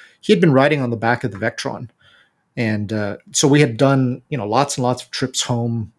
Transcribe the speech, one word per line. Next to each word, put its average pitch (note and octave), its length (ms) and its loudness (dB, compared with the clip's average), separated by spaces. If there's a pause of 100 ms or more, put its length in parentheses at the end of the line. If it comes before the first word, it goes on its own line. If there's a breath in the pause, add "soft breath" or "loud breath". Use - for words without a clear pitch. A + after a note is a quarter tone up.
(200 loud breath)
He - 120 2
had F3+ 80 4
been E3 120 4
riding C#3 280 4
on B2 100 -2
the A#2 60 -4
back A2+ 280 0
of G#2 80 -4
the G2 60 -14
Vectron. A2 520 -6 (680 soft breath)
And, A2 360 -2
uh, G#2 260 -4 (140)
so - 140 2
we D3 140 4
had B2+ 160 2
done, C3+ 540 2
you D3 80 -6
know, G#2 80 -4
lots B2 300 0
and C3 60 -4
lots B2 200 0
of - 80 -20
trips - 320 -4
home A#2 560 -4